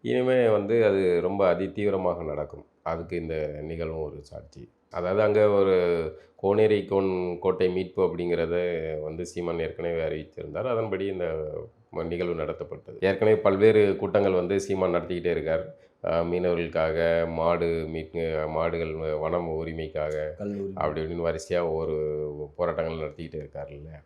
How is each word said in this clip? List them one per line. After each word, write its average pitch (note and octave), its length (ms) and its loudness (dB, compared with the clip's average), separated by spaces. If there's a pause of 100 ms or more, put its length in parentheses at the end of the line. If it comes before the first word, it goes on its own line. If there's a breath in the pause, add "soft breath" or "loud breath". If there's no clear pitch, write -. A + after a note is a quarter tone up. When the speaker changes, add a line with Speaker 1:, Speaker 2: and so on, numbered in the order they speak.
Speaker 1:
இனிமே B2 460 4
வந்து G#2+ 360 4
அது F#2+ 360 4
ரொம்ப G2 240 0
அதிதீவிரமாக F2+ 760 0
நடக்கும். D2+ 400 -8 (200)
அதுக்கு E2 340 -6
இந்த D#2+ 180 -6 (260)
நிகழ்வும் D#2+ 420 -6
ஒரு D2+ 180 -10
சாட்சி. D2+ 400 -18 (300)
அதாவது F2+ 300 0
அங்க G#2+ 280 6
ஒரு G2 260 6 (640 loud breath)
கோனேரி G#2 500 4
கோன் G2 240 2 (280)
கோட்டை F#2 300 2
மீட்பு F#2 340 -2
அப்படிங்கிறத E2+ 520 0 (460)
வந்து D#2+ 240 -6
சீமான் E2+ 340 -4
ஏற்கனவே E2 420 -4
அறிவித்திருந்தார். D#2 640 -6
அதன்படி A2 400 -2
இந்த F#2 220 -2 (640)
ம-, E2 160 -6
நிகழ்வு E2+ 280 -2
நடத்தப்பட்டது. D#2+ 680 -8
ஏற்கனவே G#2 360 4
பல்வேறு G2+ 580 6
கூட்டங்கள் G2 380 2
வந்து F2+ 260 2
சீமான் F#2+ 360 0
நடத்திக்கிட்டே E2+ 360 0
இருக்கார். D#2+ 340 0 (380 soft breath)
அஹ், E2+ 220 2
மீனவர்களுக்காக, E2+ 720 0 (300)
மாடு E2 600 0
மீட்பு, D#2+ 360 -6 (240)
மாடுகள் E2 480 -2
வ-, D#2 240 -4
வனம் E2 340 -2
உரிமைக்காக D#2+ 640 -6 (220)
Speaker 2:
கல்லூரி. G2+ 380 -8
Speaker 1:
அப்படி D#2 260 -4
இப்படின்னு E2 260 -4
வரிசையா E2 460 -2
ஒரு D#2 240 -2 (580)
போராட்டங்கள் E2 460 -2
நடத்திக்கிட்டே D2+ 380 -10
இருக்காருல்ல. C#2+ 520 -14 (140)